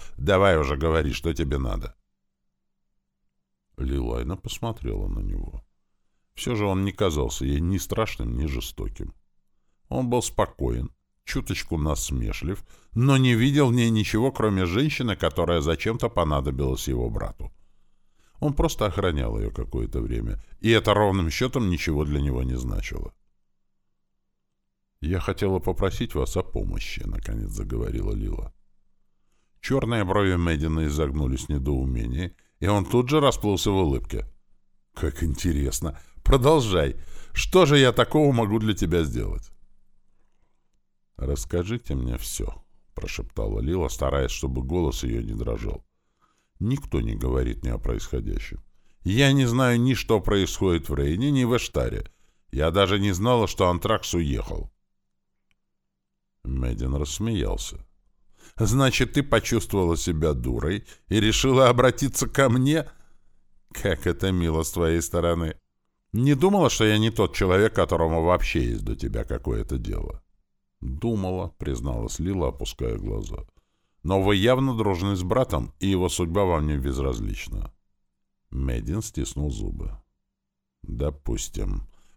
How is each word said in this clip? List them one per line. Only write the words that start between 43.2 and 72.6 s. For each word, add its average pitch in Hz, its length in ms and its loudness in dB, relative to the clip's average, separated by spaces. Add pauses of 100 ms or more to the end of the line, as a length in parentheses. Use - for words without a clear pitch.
Лила, 80 280 0
стараясь, 67 440 -2
чтобы 64 300 -4
голос 71 400 -2
ее 58 200 -2
не 53 100 -8
дрожал. 55 520 -6 (760)
"Никто 120 400 -2
не 55 160 -4
говорит 64 460 -2
мне 60 100 -2
о 55 60 -4
происходящем. 52 840 -6 (400)
Я 135 300 4
не 139 120 4
знаю 120 360 4
ни 127 140 4
что 110 260 2
происходит 92 680 2
в 71 60 -4
Рейне, 78 360 0
ни 131 140 2
в 120 120 2
Эштаре. 58 500 -4 (460)
Я 76 180 0
даже 98 300 4
не 101 120 2
знала, 110 360 2
что 95 200 2
Антракс 98 460 -2
уехал". 71 560 -2 (1700)
Мэддин 64 500 -2
рассмеялся. 71 920 -4 (720)
"Значит, 123 580 2
ты 143 80 2
почувствовала 98 720 2
себя 80 360 0
дурой 64 540 -4 (220)
и 104 120 4
решила 123 480 6
обратиться 123 600 4
ко 139 200 4
мне? 135 400 2 (840)
Как - 340 -2
это 90 240 0
мило 82 320 2
с 78 80 -4
твоей 85 320 2
стороны! 85 540 0 (560)
Не 135 220 4
думала, 175 360 4
что 110 140 2
я 107 140 6
не 110 120 2
тот 110 240 0
человек, 95 400 4
которому 82 480 2
вообще 87 480 2
есть 95 140 -6
до 110 100 -4
тебя 113 300 -4
какое-то 113 520 -4
дело?" 50 460 -6 (580)
"Думала", 92 680 -4 (100)
призналась 60 640 -4
Лила, 87 280 0
опуская 57 480 -6